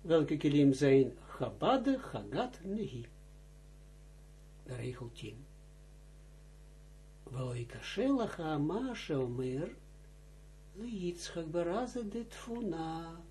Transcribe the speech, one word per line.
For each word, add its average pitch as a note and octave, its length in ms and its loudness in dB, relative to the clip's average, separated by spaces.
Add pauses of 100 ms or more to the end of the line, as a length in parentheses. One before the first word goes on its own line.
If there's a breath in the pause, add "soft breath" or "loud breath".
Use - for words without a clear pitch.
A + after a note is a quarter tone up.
Welke D#3+ 360 4
kelim C#3+ 360 8
zijn C3+ 400 8 (160)
Chabad A3+ 600 2 (100)
Chagat B2+ 680 -4
Nehi? F#3+ 420 -6 (1600)
Regel A#2+ 480 -8
tien. A#2 340 -12 (1900)
"Velo B2+ 220 -6
yikashe B2 540 -6
lacha F3 500 0
ma G#3+ 360 0
sheomer, C3 760 -2 (1080)
le G#3+ 100 -8
Yitzchak F3 640 -4
baraza F#3+ 520 -2
de A3+ 220 -6
tfuna." E3 920 -6 (140)